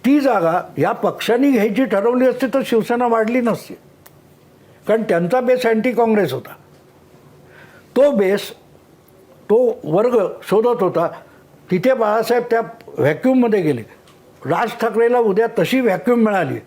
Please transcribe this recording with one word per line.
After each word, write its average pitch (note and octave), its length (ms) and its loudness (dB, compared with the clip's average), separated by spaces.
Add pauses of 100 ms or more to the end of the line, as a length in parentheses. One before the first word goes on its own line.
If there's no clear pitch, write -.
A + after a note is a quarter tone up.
ती C#4+ 140 4
जागा F3+ 400 0 (180)
या F3 140 0
पक्षांनी A#3 580 0
घ्यायची A3+ 340 0
ठरवली A#3 420 0
असती B3 200 0
तर C4 200 0
शिवसेना A#3+ 400 0
वाढली A3+ 340 0
नसती, A#3 340 -4 (1120)
कारण A3 140 0
त्यांचा F3+ 380 0
बेस B3 260 0
अँटी A3+ 260 0
काँग्रेस G#3+ 400 0
होता. B2+ 180 -10 (1500)
तो C#4+ 140 6
बेस, G3+ 400 0 (1000)
तो A#3 340 2
वर्ग G3+ 420 0 (160)
शोधत A3 400 0
होता, E3+ 260 0 (600)
तिथे F#3 240 2
बाळासाहेब A3+ 560 0
त्या A#3 100 2 (380)
व्हॅक्यूममध्ये G#3+ 640 2
गेले. C#3 220 -2 (640)
राज F3 240 -2 (100)
ठाकरेला A#3 380 0
उद्या A3 280 2 (120)
तशी A#3+ 220 0
व्हॅक्यूम A#3 400 0
मिळाली F3+ 460 0